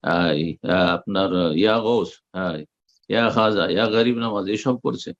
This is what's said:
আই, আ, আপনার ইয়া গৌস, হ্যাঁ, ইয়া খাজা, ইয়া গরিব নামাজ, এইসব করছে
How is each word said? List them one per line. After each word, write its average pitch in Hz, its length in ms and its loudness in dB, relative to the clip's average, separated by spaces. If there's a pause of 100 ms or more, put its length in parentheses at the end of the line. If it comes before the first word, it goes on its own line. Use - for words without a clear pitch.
আই, 82 600 0
আ, 90 140 0 (200)
আপনার 95 320 -2 (260)
ইয়া 110 240 2
গৌস, 110 320 0 (220)
হ্যাঁ, 90 240 -6 (520)
ইয়া 113 200 2
খাজা, 107 400 2
ইয়া 101 180 2
গরিব 117 300 2
নামাজ, 107 320 -4
এইসব 117 280 0
করছে - 320 -6 (100)